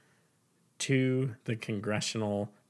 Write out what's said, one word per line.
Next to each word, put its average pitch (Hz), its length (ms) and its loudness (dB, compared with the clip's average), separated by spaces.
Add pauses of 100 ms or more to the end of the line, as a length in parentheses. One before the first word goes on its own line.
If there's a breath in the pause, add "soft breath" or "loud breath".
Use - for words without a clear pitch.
(800 soft breath)
to 131 560 2 (100)
the 113 100 0
congressional 104 960 -2 (180 soft breath)